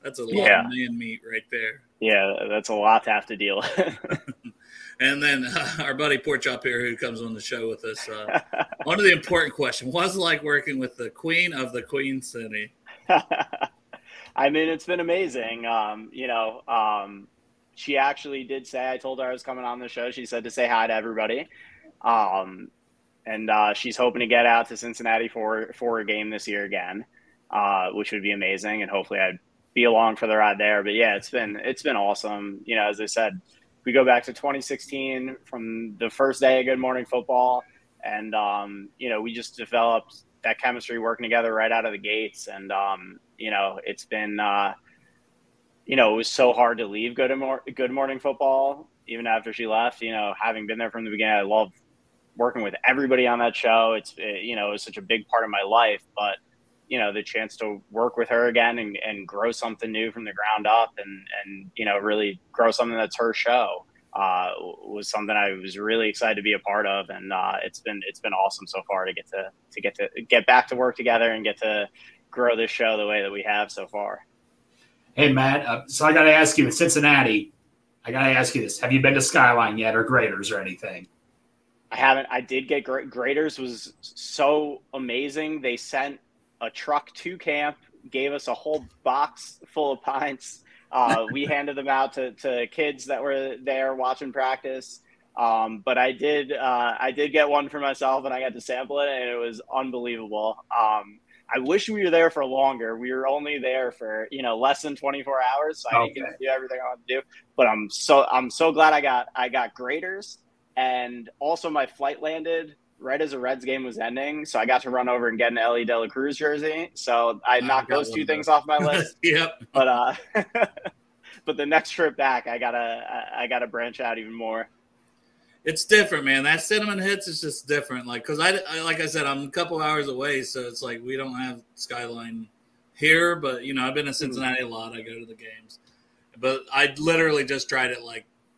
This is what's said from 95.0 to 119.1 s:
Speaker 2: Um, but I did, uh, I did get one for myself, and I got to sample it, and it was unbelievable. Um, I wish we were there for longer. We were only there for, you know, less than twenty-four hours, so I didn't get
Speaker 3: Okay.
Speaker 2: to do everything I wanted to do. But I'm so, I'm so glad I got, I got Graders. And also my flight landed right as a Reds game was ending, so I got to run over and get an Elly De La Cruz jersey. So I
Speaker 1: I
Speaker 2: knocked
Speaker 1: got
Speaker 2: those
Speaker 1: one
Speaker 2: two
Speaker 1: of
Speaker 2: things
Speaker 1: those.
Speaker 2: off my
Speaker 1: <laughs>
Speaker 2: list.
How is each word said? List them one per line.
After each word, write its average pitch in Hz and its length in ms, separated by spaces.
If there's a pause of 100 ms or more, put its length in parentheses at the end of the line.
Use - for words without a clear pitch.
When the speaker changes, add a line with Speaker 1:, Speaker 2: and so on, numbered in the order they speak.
Speaker 2:
Um, 110 480
but 127 140
I 127 140
did, 143 400
uh, 123 460
I 131 120
did 143 220
get 147 160
one 143 200
for 147 120
myself, 135 440
and 135 80
I 127 80
got 127 140
to 117 60
sample 131 400
it, 143 80
and 127 200
it 120 80
was 117 240 (120)
unbelievable. 117 840 (200)
Um, 107 440 (340)
I 127 40
wish 175 320
we 214 120
were 180 80
there 165 200
for 147 160
longer. 127 500
We 123 160
were 131 140
only 147 320
there 127 340
for, 110 380
you 135 120
know, 117 140
less 135 240
than 143 160
twenty-four 139 460
hours, 143 400
so 117 120
I 117 100
didn't - 100
get 135 80
Speaker 3:
Okay. 135 100
Speaker 2:
to - 60
do 131 80
everything 131 360
I 127 60
wanted 123 200
to 127 80
do. 135 60 (340)
But 127 100
I'm 107 240
so, 139 400
I'm 127 180
so 165 240
glad 156 220
I 147 80
got, 127 320
I 127 160
got 120 240
Graders. 170 640 (380)
And 123 640
also 165 320
my 143 160
flight 139 360
landed 160 540 (220)
right 135 220
as 156 120
a 135 60
Reds 127 260
game 131 200
was 113 140
ending, 139 480
so - 120
I 113 80
got 127 160
to 131 80
run 123 180
over 120 200
and 113 100
get 117 140
an 120 60
Elly 120 260
De 117 120
La 113 100
Cruz 131 300
jersey. 151 580
So 117 520
I 123 120
Speaker 1:
I - 20
Speaker 2:
knocked 131 300
Speaker 1:
got 139 60
Speaker 2:
those 143 140
Speaker 1:
one - 60
Speaker 2:
two 151 60
Speaker 1:
of 139 60
Speaker 2:
things 151 180
Speaker 1:
those. 156 80
Speaker 2:
off 147 120
my 151 120
Speaker 1:
<laughs> 156 120
Speaker 2:
list. 147 320